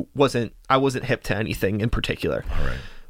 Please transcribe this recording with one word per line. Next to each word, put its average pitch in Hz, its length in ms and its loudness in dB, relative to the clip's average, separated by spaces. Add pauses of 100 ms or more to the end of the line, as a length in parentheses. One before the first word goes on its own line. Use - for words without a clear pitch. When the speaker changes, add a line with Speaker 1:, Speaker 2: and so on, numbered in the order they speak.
(140)
Speaker 1:
wasn't, 123 400 2 (160)
I 135 80 6
wasn't 135 260 2
hip 127 200 0
to 98 120 -2
anything 101 460 -2
in 120 80 0
particular. - 560 -2 (120)
Speaker 2:
All 69 80 4
right. 64 120 -2 (320)